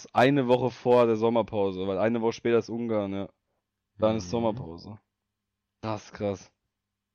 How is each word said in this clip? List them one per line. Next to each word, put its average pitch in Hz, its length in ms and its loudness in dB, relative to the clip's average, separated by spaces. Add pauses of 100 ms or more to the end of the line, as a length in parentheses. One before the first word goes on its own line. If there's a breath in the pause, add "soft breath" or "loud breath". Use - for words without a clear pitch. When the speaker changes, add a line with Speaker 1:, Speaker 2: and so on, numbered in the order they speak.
Speaker 1:
ist - 100 -20
eine 131 340 4
Woche 123 220 2
vor 123 360 4
der 113 100 2
Sommerpause, 104 680 0
weil 98 120 -2
eine 113 220 2
Woche 113 120 0
später 117 260 0
ist 110 120 -2
Ungarn, 110 440 -4
ja. 98 140 -8 (680)
Dann 110 180 2
ist 104 100 -6
Speaker 2:
Mhm. 87 40 -14
Speaker 1:
Sommerpause. 107 680 -4 (840)
Krass, 110 300 -8
krass. 101 380 -6 (640)